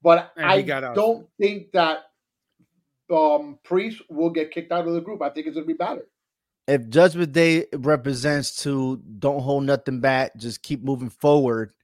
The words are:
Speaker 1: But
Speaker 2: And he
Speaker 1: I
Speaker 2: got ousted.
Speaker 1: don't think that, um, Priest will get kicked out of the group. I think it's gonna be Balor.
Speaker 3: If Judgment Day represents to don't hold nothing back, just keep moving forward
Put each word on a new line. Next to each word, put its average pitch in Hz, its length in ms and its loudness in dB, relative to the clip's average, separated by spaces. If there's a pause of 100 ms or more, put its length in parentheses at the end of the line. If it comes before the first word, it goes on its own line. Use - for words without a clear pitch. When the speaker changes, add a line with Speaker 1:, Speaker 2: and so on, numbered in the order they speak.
Speaker 1:
But 170 340 6
Speaker 2:
And 165 140 0
he 196 80 4
Speaker 1:
I - 20 0
Speaker 2:
got 135 220 -4
ousted. 123 200 -8
Speaker 1:
don't 226 240 0 (120)
think 202 320 -2
that, 165 300 0 (1080)
um, 147 540 2
Priest 214 460 -2
will 165 200 0
get 156 220 -2
kicked 165 200 -8
out 170 160 -2
of 170 60 -2
the 170 80 -2
group. 202 200 -10
I 143 80 -2
think 151 180 -8
it's 147 80 -8
gonna 156 100 -6
be 165 80 -4
Balor. - 340 -6 (600)
Speaker 3:
If 127 220 0
Judgment 165 420 4
Day 165 420 2
represents 139 880 -2
to 131 340 -2 (220)
don't 139 220 0
hold 139 240 0
nothing 135 360 -2
back, 131 360 0
just 113 260 -10
keep 123 200 -8
moving 127 260 -4
forward 127 640 2 (100)